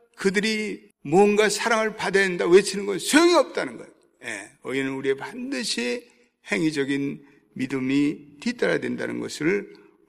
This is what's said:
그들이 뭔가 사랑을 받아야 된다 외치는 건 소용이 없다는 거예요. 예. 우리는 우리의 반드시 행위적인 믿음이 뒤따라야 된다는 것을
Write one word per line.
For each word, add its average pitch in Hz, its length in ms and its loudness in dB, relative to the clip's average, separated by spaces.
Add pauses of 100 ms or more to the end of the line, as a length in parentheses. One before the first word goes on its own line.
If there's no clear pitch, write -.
(160)
그들이 208 760 -2 (120)
뭔가 202 460 4
사랑을 220 480 0
받아야 185 300 2
된다 185 200 -2
외치는 196 400 6
건 196 120 -4
소용이 339 360 4
없다는 170 420 0
거예요. - 160 -18 (320)
예. 104 260 -12 (120)
우리는 135 300 -4
우리의 135 240 -2
반드시 247 920 -6 (420)
행위적인 143 720 -2 (320)
믿음이 135 880 -2
뒤따라야 190 400 -2
된다는 120 400 -6
것을 175 540 -4 (340)